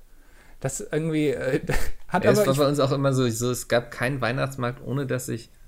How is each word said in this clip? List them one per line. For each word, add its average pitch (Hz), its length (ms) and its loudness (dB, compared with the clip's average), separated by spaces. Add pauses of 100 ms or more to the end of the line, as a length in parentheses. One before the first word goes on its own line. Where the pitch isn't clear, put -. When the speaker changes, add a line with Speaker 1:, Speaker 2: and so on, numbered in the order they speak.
(600)
Speaker 1:
Das - 200 -6
irgendwie, 156 460 -2
äh, 135 340 -2 (240)
<laughs> - 220 0
hat 185 160 0
Speaker 2:
Ja, - 80 6
es 202 80 6
Speaker 1:
aber 202 80 4
Speaker 2:
war - 60 4
Speaker 1:
ich 143 60 2
Speaker 2:
bei 143 80 4
uns 143 120 2
auch 135 120 2
immer 139 220 2
so, 131 160 2
so, 117 220 -2
es - 160 -6
gab 123 240 0
keinen 127 280 -4
Weihnachtsmarkt, 127 640 -4
ohne 139 220 -4
dass 131 220 -4
sich, 117 240 -8 (160)